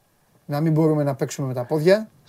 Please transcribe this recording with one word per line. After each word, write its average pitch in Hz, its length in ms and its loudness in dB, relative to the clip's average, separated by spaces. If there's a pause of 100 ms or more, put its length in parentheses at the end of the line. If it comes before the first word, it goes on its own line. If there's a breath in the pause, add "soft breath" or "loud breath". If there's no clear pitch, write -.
(440)
να 147 160 -6
μην 160 120 2
μπορούμε 151 300 2
να 139 120 -2
παίξουμε 143 320 -6
με 127 80 -6
τα 123 100 -6
πόδια, 180 440 2 (200)